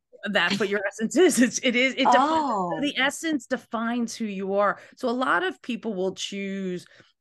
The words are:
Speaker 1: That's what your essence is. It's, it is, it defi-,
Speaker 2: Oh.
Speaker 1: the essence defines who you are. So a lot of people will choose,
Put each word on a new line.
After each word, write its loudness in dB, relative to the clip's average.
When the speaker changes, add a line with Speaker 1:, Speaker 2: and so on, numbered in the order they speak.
Speaker 1:
That's 2
what 0
your 0
essence -4
is. 6
It's, 2
it 2
is, 2
it 0
defi-, 6
Speaker 2:
Oh. 0
Speaker 1:
the -4
essence 0
defines -4
who -8
you -4
are. 2
So -4
a 0
lot 0
of -4
people -6
will -2
choose, -6